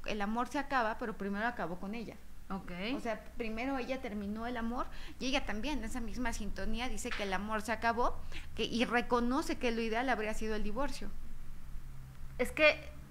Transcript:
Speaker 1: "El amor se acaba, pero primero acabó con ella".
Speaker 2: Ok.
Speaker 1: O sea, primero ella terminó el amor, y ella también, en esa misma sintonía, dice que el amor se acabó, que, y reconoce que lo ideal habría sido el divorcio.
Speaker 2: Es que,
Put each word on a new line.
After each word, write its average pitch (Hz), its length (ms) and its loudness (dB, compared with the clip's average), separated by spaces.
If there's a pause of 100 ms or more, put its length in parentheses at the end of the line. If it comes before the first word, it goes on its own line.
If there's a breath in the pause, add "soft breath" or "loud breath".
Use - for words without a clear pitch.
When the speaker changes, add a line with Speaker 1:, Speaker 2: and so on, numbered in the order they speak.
Speaker 1:
"El 208 160 0
amor 220 280 2
se 294 100 0
acaba, 247 380 2
pero 214 200 -2
primero 202 300 -2
acabó 180 320 -4
con 202 160 -6
ella". 233 200 -8 (340)
Speaker 2:
Ok. - 220 -6 (240)
Speaker 1:
O 320 60 -2
sea, 220 200 -2 (160)
primero 240 400 -2
ella 262 240 -2
terminó 214 460 -4
el 247 100 -2
amor, 240 300 0 (320 loud breath)
y 247 80 0
ella 269 180 2
también, 220 340 0
en 220 60 -4
esa 247 160 -2
misma 233 320 0
sintonía, 220 560 0
dice 202 200 0
que 214 140 0
el 196 100 0
amor 208 280 0
se 226 120 0
acabó, 233 440 4 (380 loud breath)
que, 226 80 0
y 233 220 2
reconoce 240 720 4
que 240 140 2
lo 226 100 0
ideal 226 280 2
habría 214 240 2
sido 220 220 2
el 208 80 2
divorcio. 214 460 2 (1300)
Speaker 2:
Es 247 160 0
que, - 360 6 (220)